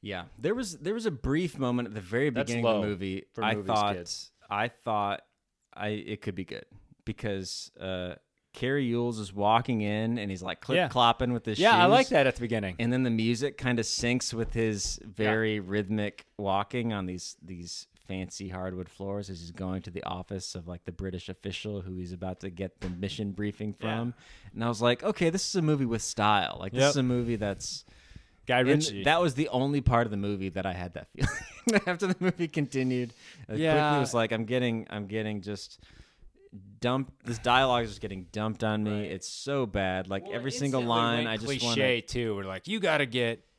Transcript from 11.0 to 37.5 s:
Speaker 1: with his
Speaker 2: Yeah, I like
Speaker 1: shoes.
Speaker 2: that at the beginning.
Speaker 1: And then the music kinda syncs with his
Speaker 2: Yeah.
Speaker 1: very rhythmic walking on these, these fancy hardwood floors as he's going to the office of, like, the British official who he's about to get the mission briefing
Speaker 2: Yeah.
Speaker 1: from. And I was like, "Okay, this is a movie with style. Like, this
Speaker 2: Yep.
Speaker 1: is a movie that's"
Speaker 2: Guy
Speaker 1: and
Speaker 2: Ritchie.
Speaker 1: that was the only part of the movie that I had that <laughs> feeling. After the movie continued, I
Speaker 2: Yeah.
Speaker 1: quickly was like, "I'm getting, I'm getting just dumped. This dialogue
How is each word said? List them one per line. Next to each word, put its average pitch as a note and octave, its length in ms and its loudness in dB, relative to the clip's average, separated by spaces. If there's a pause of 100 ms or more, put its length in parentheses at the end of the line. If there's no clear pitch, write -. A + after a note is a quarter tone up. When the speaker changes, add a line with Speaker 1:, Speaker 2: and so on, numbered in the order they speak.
Speaker 1:
with A#2 140 -4
his A2 120 -2
Speaker 2:
Yeah, G#3+ 160 8
I F3+ 120 8
like B3 200 8
Speaker 1:
shoes. C4 40 -6
Speaker 2:
that D3 160 6
at B2+ 80 4
the - 80 -6
beginning. G#2 360 -2
Speaker 1:
And A#2 140 2
then B2+ 100 2
the B2 80 2
music A#2 460 2
kinda A#2+ 260 0
syncs A#2+ 520 0
with A2+ 180 -2
his A2 480 0
Speaker 2:
Yeah. - 80 -16
Speaker 1:
very G#2+ 500 0
rhythmic G#2 680 -2 (100)
walking G#2 560 0
on G2 140 -2
these, F2+ 340 -8
these F2 460 -12 (200)
fancy F#2+ 440 -8
hardwood F#2 400 -6
floors G2 400 -6
as F2 100 -10
he's E2+ 120 -14
going F#2 300 -4
to - 80 -10
the F2 140 -10
office F#2 500 -8
of, F2 140 -10
like, F2+ 160 -10
the F2+ 80 -10
British F2+ 380 -8
official G2 500 -6
who F#2 160 -8
he's F2+ 160 -6
about F#2 280 -6
to F#2+ 100 -8
get F2+ 300 -8
the F#2 100 -6
mission G2 420 -4
briefing G#2 480 -4
Speaker 2:
Yeah. A2 200 -2
Speaker 1:
from. A#2+ 140 -4 (380)
And A2 100 -6
I A#2 60 2
was A2+ 140 0
like, A#2+ 200 4
"Okay, F#3 280 2
this F#3 180 -2
is - 60 -6
a F#3 80 2
movie D3 240 4
with A2+ 160 0
style. G#2 580 2
Like, F#2+ 120 -6
this B2 100 0
Speaker 2:
Yep. C#3+ 80 8
Speaker 1:
is C#3+ 80 0
a C3 40 4
movie B2 340 2
that's" - 500 -4 (580)
Speaker 2:
Guy B2 160 4
Speaker 1:
and B2+ 80 6
Speaker 2:
Ritchie. C#3+ 360 4
Speaker 1:
that E3 180 6
was D3+ 120 2
the C#3+ 140 0
only C#3 320 2
part A#2 260 4
of G#2 40 -4
the G#2 80 -4
movie G2 320 -2
that F#2+ 160 -2
I F2+ 80 -2
had F2+ 180 -6
that - 200 -12
<laughs> - 40 -18
feeling. - 680 0
After F3+ 220 -2
the F3+ 120 2
movie F3 280 0
continued, B2+ 680 0 (340)
I A2 60 -4
Speaker 2:
Yeah. D#3 180 2 (160)
Speaker 1:
quickly C#3+ 120 4
was C3+ 120 0
like, A2+ 200 2
"I'm A2 120 0
getting, A#2 460 0
I'm G#2 160 -6
getting G#2+ 340 -4
just G2+ 400 -10 (1000)
dumped. B2+ 440 -2
This A#2 140 -4
dialogue B2 460 4